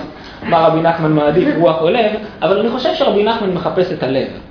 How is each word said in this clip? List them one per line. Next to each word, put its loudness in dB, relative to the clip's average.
מה 2
רבי 2
נחמן 2
מעדיף, 2
רוח 4
או 2
לב, 2
אבל 2
אני 0
חושב -2
שרבי 2
נחמן 0
מחפש -2
את -6
הלב. -2